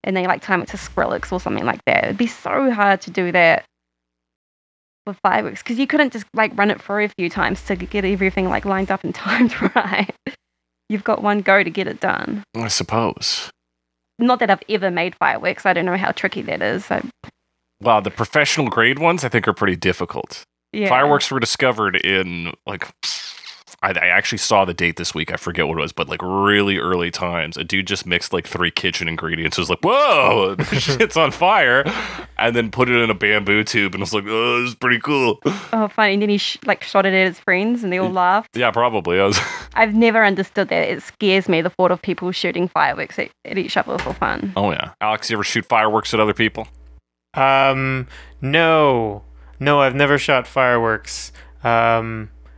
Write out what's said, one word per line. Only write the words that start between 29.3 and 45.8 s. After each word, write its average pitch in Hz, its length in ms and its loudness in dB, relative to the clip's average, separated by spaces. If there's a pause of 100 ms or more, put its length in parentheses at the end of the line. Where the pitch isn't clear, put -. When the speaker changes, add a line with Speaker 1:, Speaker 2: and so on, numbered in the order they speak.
Speaker 2:
It 92 60 0
was 82 80 -4
like, 87 120 -2
"Whoa, 160 720 2
<laughs> 92 40 -8
this - 240 -2
shit's - 340 0
on 156 140 4
fire," 147 540 4 (520)
and 117 180 0
then 117 160 0
put 123 200 0
it 123 120 4
in 113 60 2
a 107 60 0
bamboo 104 500 2
tube, 101 300 0
and 95 80 -4
was 87 100 -4
like, 101 160 -2
"Oh, 120 320 0
this 123 100 -2
is 110 40 -14
pretty 123 260 0
cool." 131 400 0 (320)
Speaker 1:
Oh, 220 160 0
funny. 208 240 2
And 202 100 2
then 208 60 0
he 208 80 2
sh-, - 300 -4
like, - 180 -2
shot 190 220 2
it 190 80 2
at 190 140 6
his 175 120 -6
friends, 220 420 0
and 185 80 -4
they 180 80 -2
all 185 100 0
Speaker 2:
Y-, 180 40 -4
Speaker 1:
laughed. 185 420 0
Speaker 2:
yeah, 120 160 2
probably. 104 480 2
I 98 60 6
was 101 160 2 (160)
<laughs> - 180 -16
Speaker 1:
I've 214 200 2
never 226 320 4
understood 190 420 0
that. 165 220 0
It - 120 -6
scares 190 460 0
me, 170 140 2
the 175 80 0
thought 180 200 2
of 180 120 -2
people 180 300 -4
shooting 175 360 -2
fireworks 147 500 -2
at, - 120 -8 (160)
at - 100 -8
each 190 220 -2
other - 180 -2
for - 160 -6
fun. - 440 -4
Speaker 2:
Oh, 98 160 0
yeah. - 180 -8 (100)
Alex, 107 300 -2
you 113 80 0
ever 101 60 -2
shoot - 200 -2
fireworks 110 480 2